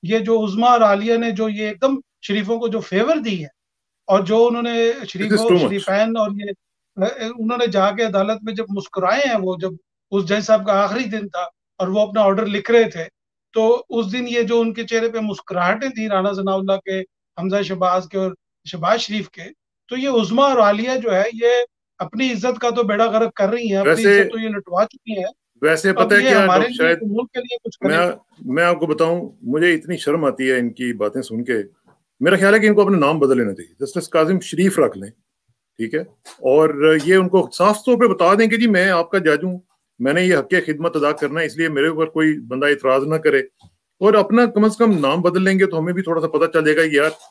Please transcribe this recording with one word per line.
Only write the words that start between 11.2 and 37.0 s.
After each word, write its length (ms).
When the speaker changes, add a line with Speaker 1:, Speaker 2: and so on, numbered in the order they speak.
Speaker 1:
था 240
और 100
वो 160
अपना 160
ऑर्डर 260
लिख 240
रहे 140
थे, 180
तो 360
उस 160
दिन 220
ये 160
जो 180
उनके 220
चेहरे 260
पे 100
मुस्कुराहटें 720
थी 160
राणा 260
सनाउल्लाह 440
के, 280
हमजा 220
शहबाज 440
के 120
और 180
शहबाज 320
शरीफ 280
के, 140
तो 60
ये 120
उस्मा 400
और 120
आलिया 360
जो 160
है 220
ये 320
अपनी 320
इज्जत 260
का 140
तो 120
बेड़ा 240
गर्क 240
कर 180
रही 180
हैं, 100
अपनी 140
Speaker 2:
वैसे, 280
Speaker 1:
इज्जत 120
तो 80
ये 100
लुटवा 360
चुकी 360
हैं। 80
Speaker 2:
वैसे 260
Speaker 1:
अब 160
Speaker 2:
पता 100
है 80
Speaker 1:
ये 60
Speaker 2:
क्या 140
Speaker 1:
हमारे 160
Speaker 2:
डॉक्टर 100
Speaker 1:
लिए, 80
Speaker 2:
शाहिद, 220
Speaker 1:
मुल्क 220
के 60
लिए 180
कुछ 260
Speaker 2:
मैं, 260
Speaker 1:
करें। 80
Speaker 2:
मैं 200
आपको 240
बताऊं, 460
मुझे 300
इतनी 240
शर्म 280
आती 220
है 120
इनकी 340
बातें 280
सुन 280
के। 360
मेरा 160
ख्याल 160
है 60
कि 80
इनको 180
अपना 120
नाम 220
बदल 180
लेना 160
चाहिए, 320
जस्टिस 220
काजिम 320
शरीफ 400
रख 180
लें, 140
ठीक 160
है, 140
और 600